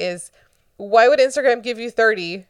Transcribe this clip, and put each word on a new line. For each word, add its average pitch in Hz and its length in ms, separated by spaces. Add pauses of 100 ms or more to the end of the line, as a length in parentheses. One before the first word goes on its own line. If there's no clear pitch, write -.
is, 180 320 (420)
"Why 214 320
would 294 120
Instagram 262 440
give 233 160
you 233 100
thirty 190 600